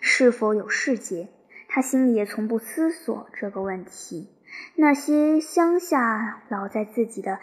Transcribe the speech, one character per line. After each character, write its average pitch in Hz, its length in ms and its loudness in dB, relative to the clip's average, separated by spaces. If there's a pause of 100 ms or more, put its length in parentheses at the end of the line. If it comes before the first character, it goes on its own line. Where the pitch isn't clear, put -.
是 - 300 4
否 226 220 0
有 208 160 -2
世 - 300 -2
界， 180 320 -8 (400)
他 269 100 -2
心 262 280 2
里 233 60 4
也 208 120 0
从 214 220 -4
不 233 100 0
思 320 340 -2
索 220 400 -8
这 - 160 -8
个 190 140 -8
问 185 240 -6
题。 - 420 -14 (480)
那 302 160 6
些 302 480 4
乡 339 400 2
下 226 720 -2
老 202 180 -4
在 214 160 -2
自 220 220 -2
己 202 160 -12
的 190 200 -6